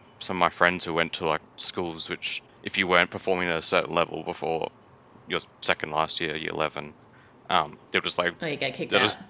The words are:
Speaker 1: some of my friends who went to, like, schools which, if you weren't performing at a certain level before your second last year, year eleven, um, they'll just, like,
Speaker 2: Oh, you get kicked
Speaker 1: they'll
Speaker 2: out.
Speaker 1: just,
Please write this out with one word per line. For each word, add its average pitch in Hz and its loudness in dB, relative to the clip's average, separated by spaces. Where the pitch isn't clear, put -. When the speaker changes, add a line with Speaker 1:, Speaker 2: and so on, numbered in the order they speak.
Speaker 1:
some 95 -6
of - 2
my 87 6
friends 87 2
who 82 -4
went 82 0
to, 87 -2
like, 78 2
schools 85 -4
which, - -8
if 101 -4
you 95 2
weren't 87 6
performing 90 0
at 82 0
a - -6
certain 82 2
level 82 0
before 82 -4
your 87 -2
second - 0
last 78 0
year, 80 -2
year 78 -6
eleven, 76 -4
um, 80 2
they'll - 2
just, 85 -4
like, 87 2
Speaker 2:
Oh, 170 -4
you 143 -4
get 135 -2
kicked - -6
Speaker 1:
they'll 95 6
Speaker 2:
out. - 4
Speaker 1:
just, 104 2